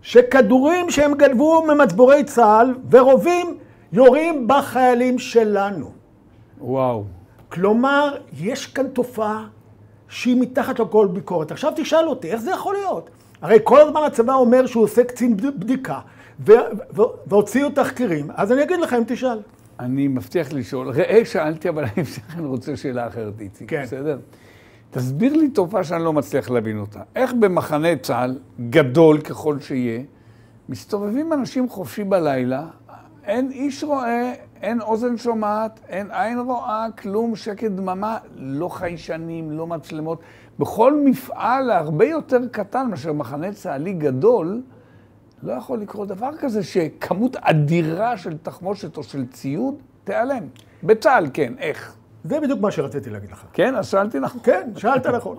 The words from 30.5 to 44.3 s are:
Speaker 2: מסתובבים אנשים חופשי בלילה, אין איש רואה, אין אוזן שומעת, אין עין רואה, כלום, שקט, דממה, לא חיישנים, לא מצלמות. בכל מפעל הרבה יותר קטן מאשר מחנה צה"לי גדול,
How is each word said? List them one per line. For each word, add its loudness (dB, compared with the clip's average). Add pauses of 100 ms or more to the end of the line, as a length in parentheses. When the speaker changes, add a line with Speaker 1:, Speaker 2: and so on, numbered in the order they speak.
Speaker 2:
מסתובבים -6
אנשים -4
חופשי -10
בלילה, 0 (580)
אין -4
איש -6
רואה, -4 (280)
אין -4
אוזן -2
שומעת, -4
אין -8
עין -4
רואה, -4 (100)
כלום, -4
שקט, -6
דממה, -6 (180)
לא -6
חיישנים, -8
לא -8
מצלמות. -8 (400)
בכל 4
מפעל 0
הרבה 2
יותר -2
קטן -4
מאשר -6
מחנה -8
צה"לי -8
גדול, 0 (840)